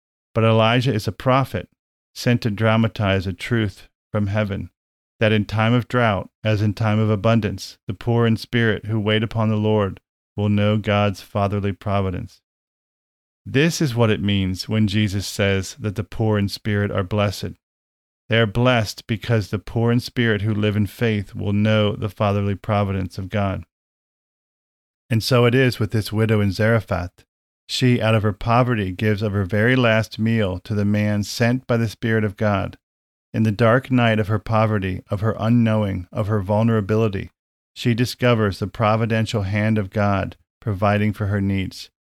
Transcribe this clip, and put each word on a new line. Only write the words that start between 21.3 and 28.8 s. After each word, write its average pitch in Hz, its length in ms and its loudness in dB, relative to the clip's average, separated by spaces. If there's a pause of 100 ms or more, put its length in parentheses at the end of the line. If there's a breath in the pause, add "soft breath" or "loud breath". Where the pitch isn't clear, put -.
will 101 180 -4
know 104 420 2
the 107 140 -6
fatherly 101 480 0
providence 98 600 -2
of 98 100 -8
God. 98 360 -4 (1500)
And 113 120 2
so 120 240 4
it 117 80 4
is 131 240 2
with 107 140 -2
this 107 200 -2
widow 110 280 2
in 101 100 2
Zarephath. 101 760 -2 (420)
She, 123 320 2
out 110 160 2
of 104 80 2
her 107 120 0
poverty, 117 580 0